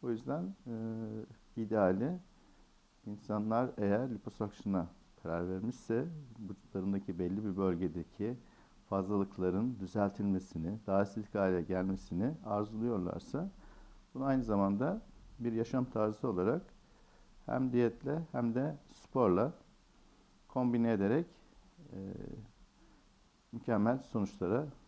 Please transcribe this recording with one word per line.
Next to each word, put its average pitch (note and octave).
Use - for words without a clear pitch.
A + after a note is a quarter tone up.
O B2+
yüzden, C#3+
e, A2+
ideali A2
insanlar G#2+
eğer G#2+
liposakşına G2+
karar E2+
vermişse A2+
vücutlarındaki F#2+
belli F#2+
bir F#2+
bölgedeki F#2
fazlalıkların G2
düzeltilmesini, G2
daha G2
silik G#2
hale F#2+
gelmesini F#2+
arzuluyorlarsa A2
bunu C3
aynı C3+
zamanda G#2+
bir A#2
yaşam A#2
tarzı G#2+
olarak A2
hem B2+
diyetle B2
hem A#2+
de C#3+
sporla A#2
kombine A#2+
ederek, A2
e, F#2+
mükemmel A2+
sonuçlara A2